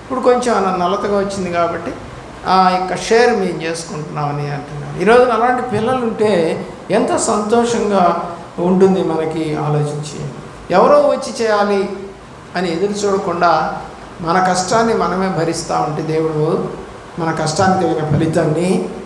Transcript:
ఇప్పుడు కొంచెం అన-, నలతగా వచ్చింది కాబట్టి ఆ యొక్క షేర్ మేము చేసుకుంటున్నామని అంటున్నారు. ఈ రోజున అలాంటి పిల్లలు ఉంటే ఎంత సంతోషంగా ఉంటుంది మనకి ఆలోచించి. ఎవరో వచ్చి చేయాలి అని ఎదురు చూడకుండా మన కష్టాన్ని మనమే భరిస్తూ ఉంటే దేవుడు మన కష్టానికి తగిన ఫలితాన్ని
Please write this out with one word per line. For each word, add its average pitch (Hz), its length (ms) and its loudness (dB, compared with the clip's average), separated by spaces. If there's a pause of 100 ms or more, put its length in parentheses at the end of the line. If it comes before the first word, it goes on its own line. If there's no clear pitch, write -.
ఇప్పుడు 254 160 -4
కొంచెం 240 460 2
అన-, 185 120 0
నలతగా 196 400 0
వచ్చింది 190 360 -2
కాబట్టి 170 380 -2 (560)
ఆ 185 220 6
యొక్క 185 280 0
షేర్ 233 320 4
మేము 185 320 0
చేసుకుంటున్నామని 151 880 -6
అంటున్నారు. 143 520 -8
ఈ - 20 0
రోజున 247 280 6
అలాంటి 247 300 2
పిల్లలు 247 400 -2
ఉంటే 196 640 0 (260)
ఎంత 254 240 2
సంతోషంగా 208 1200 2 (240)
ఉంటుంది 185 440 4
మనకి 160 520 -2
ఆలోచించి. 147 680 -2 (460)
ఎవరో 254 280 6
వచ్చి 247 440 0
చేయాలి 202 540 0 (580)
అని 175 160 -2
ఎదురు 185 200 0
చూడకుండా 170 920 0 (400)
మన 180 280 2
కష్టాన్ని 226 440 2
మనమే 185 360 0
భరిస్తూ 165 440 -2
ఉంటే 156 280 -2
దేవుడు 156 680 0 (500)
మన 165 120 0
కష్టానికి 165 640 2
తగిన 151 160 -2
ఫలితాన్ని 165 800 0 (160)